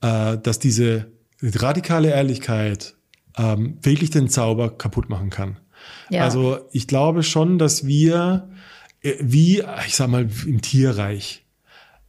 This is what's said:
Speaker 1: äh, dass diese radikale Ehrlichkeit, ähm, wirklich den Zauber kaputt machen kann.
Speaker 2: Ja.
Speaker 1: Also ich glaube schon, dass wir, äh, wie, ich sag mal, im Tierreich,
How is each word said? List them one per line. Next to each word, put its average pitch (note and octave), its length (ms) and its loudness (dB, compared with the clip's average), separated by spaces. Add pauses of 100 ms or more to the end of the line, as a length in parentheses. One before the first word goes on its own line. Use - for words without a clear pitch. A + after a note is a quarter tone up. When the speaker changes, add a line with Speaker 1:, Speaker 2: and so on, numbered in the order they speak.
Speaker 1:
äh, A2 360 0
dass A2 220 -2
diese A2+ 480 0 (340)
radikale D3+ 720 0
Ehrlichkeit, A2+ 840 -2 (420)
ähm, A2+ 440 0
wirklich D3 280 2
den C#3+ 200 2
Zauber A2+ 480 -2
kaputt - 320 -4
machen G2+ 200 -6
kann. G2 280 -8 (520)
Speaker 2:
Ja. F3+ 140 0
Speaker 1:
Also B2+ 360 0 (140)
ich B2+ 140 -2
glaube D#3 360 2
schon, D#3+ 340 2
dass D#3 300 0
wir, E3+ 640 2 (520)
äh, C#3+ 200 -2
wie, D#3 420 4 (240)
ich - 80 -4
sag B2+ 140 0
mal, B2 180 0 (180)
im C3 160 0
Tierreich, G#2 840 -2 (640)